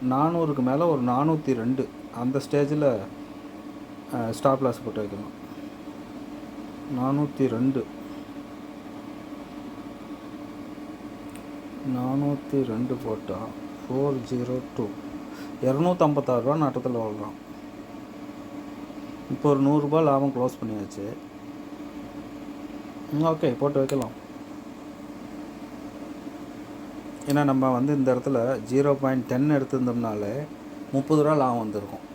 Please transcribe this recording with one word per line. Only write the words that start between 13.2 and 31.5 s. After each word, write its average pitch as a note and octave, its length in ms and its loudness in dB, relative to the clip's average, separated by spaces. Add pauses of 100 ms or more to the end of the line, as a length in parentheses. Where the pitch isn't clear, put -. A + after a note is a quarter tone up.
ஃபோர் C3+ 360 2 (120)
ஜீரோ B2 260 0 (200)
டூ, A2+ 100 0 (800)
இரநூத்தம்பத்தாறு D3 760 6
ரூபா C#3 160 4
நட்டத்துல B2 420 2
வாழ்றான். G#2 320 -4 (2000)
இப்போ D3 180 0
ஒரு C#3 140 6
நூறு D3 200 6
ரூபாய் D#3 220 6
லாபம் C#3 280 6
க்ளோஸ் B2 240 0
பண்ணியாச்சு. G#2 440 -4 (2000)
ம், D3+ 180 4
ஓகே, D#3+ 180 4 (120)
போட்டு C#3+ 200 4
வைக்கலாம். C3+ 340 2 (3250)
ஏன்னா C#3+ 200 6
நம்ம C3 280 6
வந்து C#3 200 4
இந்த C3 160 6
இடத்துல B2+ 240 2 (320)
ஜீரோ C#3 220 6 (100)
பாயிண்ட் C3 300 2
டென் C#3+ 240 6
எடுத்திருந்தோம்னாலே A#2 760 2 (640)
முப்பது D3+ 260 6
ரூபா D3+ 200 6
லாபம் A#2+ 220 4